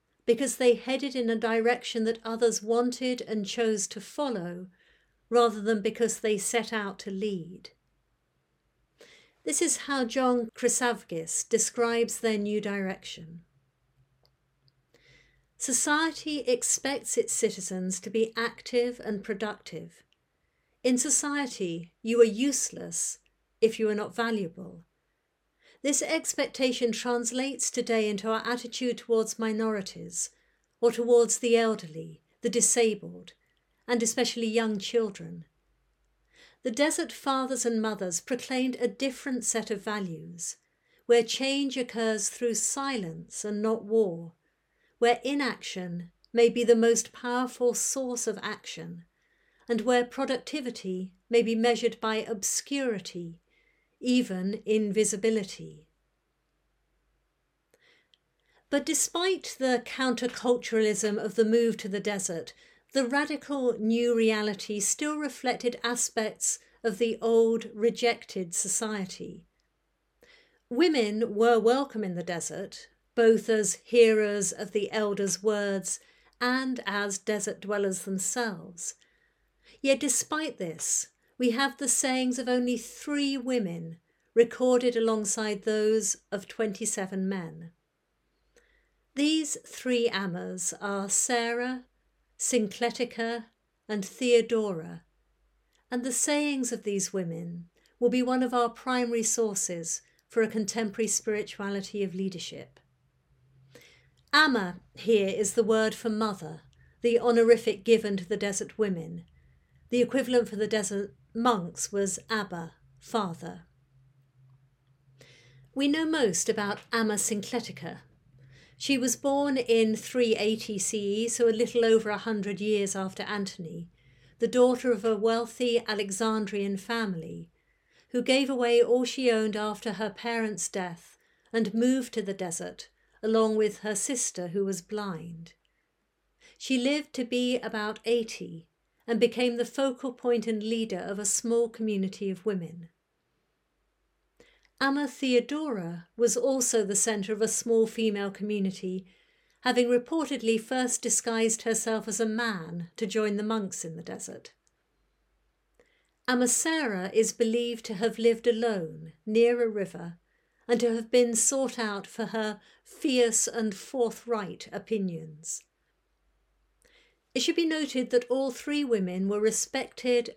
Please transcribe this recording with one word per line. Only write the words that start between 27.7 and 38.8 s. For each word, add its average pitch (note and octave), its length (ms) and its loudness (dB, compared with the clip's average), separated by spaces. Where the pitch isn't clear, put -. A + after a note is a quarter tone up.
today A3+ 380 0
into G#3+ 200 -4
our A3 160 -2
attitude A#3+ 520 -4
towards A3 420 0
minorities, G#3+ 920 -4
or A#3 100 6
towards A#3 480 4
the A#3 180 4
elderly, E3 640 -2
the A#3 80 0
disabled, G#3+ 800 0
and A#3 160 2
especially A#3 440 0
young A3 300 0
children. F#3+ 680 -4
The B3+ 80 -2
Desert D4 420 0
Fathers C4 520 -2
and A3+ 160 0
Mothers G3+ 380 -2
proclaimed B3+ 600 -2